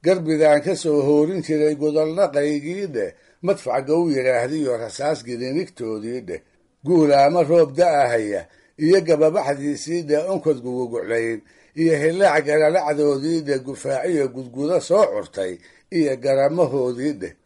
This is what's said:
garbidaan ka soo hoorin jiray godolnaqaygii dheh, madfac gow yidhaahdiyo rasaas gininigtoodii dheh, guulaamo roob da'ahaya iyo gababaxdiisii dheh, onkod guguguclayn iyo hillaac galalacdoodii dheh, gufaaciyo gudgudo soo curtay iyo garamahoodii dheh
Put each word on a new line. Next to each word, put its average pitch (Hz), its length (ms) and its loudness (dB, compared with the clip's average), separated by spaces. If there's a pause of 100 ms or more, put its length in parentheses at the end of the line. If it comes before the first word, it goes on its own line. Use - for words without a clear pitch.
garbidaan 156 580 4
ka 190 140 -2
soo 147 260 0
hoorin 151 400 2
jiray 151 340 0
godolnaqaygii 156 1080 -2
dheh, 113 240 -6 (320)
madfac 135 440 -2
gow 160 220 2
yidhaahdiyo 131 680 0
rasaas 131 480 -6
gininigtoodii 120 960 -8
dheh, 90 200 -12 (440)
guulaamo 151 580 4
roob 156 340 4
da'ahaya 120 680 2 (360)
iyo 170 220 4
gababaxdiisii 156 1000 0
dheh, 147 280 0
onkod 156 320 0
guguguclayn 117 760 -4 (380)
iyo 160 220 2
hillaac 160 480 2
galalacdoodii 151 920 2
dheh, 143 240 -4
gufaaciyo 139 640 -4
gudgudo 131 520 -4
soo 202 260 2
curtay 98 460 -6 (400)
iyo 147 240 0
garamahoodii 135 960 0
dheh 104 200 -10 (140)